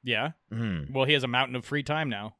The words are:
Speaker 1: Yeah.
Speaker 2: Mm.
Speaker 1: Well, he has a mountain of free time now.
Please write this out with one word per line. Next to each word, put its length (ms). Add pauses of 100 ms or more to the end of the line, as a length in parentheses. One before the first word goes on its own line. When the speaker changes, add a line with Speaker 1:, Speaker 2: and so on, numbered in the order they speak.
Speaker 1:
Yeah. 280 (220)
Speaker 2:
Mm. 380
Speaker 1:
Well, 140
he 80
has 100
a 60
mountain 260
of 80
free 200
time 260
now. 300